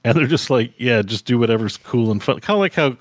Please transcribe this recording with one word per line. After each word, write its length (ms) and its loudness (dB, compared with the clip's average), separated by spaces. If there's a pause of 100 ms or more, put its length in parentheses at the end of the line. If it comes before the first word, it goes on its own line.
And 120 2
they're 120 2
just 220 -2
like, 280 0
"Yeah, 240 2
just 220 -6
do 140 0
whatever's 400 0
cool 340 -2
and 100 -2
fun." 180 -2
Kinda 200 -2
like 140 -2
how 260 0